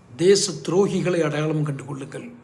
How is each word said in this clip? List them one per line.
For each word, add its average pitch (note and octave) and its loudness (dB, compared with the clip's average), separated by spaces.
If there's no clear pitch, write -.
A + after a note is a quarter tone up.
தேச F3+ 4
துரோகிகளை F3 2
அடையாளம் D3+ 0
கண்டு C3+ -8
கொள்ளுங்கள் C3+ -12